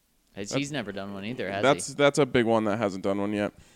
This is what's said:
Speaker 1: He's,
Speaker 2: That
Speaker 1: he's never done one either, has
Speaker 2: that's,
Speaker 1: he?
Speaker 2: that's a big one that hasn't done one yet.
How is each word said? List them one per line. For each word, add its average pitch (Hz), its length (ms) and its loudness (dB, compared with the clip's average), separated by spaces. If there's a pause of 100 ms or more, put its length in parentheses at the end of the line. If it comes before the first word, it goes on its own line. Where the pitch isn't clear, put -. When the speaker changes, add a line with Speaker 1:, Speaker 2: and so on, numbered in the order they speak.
(360)
Speaker 1:
He's, 104 140 -8
Speaker 2:
That 127 100 -2
Speaker 1:
he's 143 140 -4
never 110 180 -4
done 98 220 -8
one 98 100 -10
either, 110 260 -4
has 98 140 -2
Speaker 2:
that's, 139 240 2
Speaker 1:
he? 139 60 -10
Speaker 2:
that's 143 260 4
a 143 60 6
big 123 200 2
one 113 200 2
that 104 120 0
hasn't 101 280 -2
done 101 160 0
one 101 100 -2
yet. 104 220 0 (220)